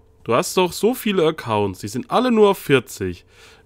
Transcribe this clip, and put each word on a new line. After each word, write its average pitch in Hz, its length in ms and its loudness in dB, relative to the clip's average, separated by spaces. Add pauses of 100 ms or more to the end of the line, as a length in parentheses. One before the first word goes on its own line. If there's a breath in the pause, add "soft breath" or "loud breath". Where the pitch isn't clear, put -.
(220)
Du 113 120 -2
hast 139 240 -2
doch 180 160 2
so 220 180 0
viele 190 340 0
Accounts, 107 520 -2
die 107 100 -10
sind 120 220 -8
alle 240 200 0
nur 214 200 6
auf 190 80 -2
vierzig. 101 680 -2 (420 soft breath)